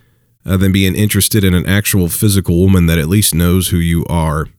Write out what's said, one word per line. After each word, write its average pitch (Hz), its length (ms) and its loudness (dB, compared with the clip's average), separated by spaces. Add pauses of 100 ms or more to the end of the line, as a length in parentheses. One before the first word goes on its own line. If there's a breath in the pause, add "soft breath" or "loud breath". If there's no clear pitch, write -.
(440 soft breath)
uh, 95 120 -2
than 95 160 2
being 95 220 2
interested 101 500 0
in 92 100 2
an 87 120 0
actual 95 420 0
physical 98 480 0
woman 92 300 4
that 82 120 0
at 76 100 -2
least 101 260 0
knows 87 340 0
who 90 100 -2
you 85 280 0
are. 78 420 -4 (100)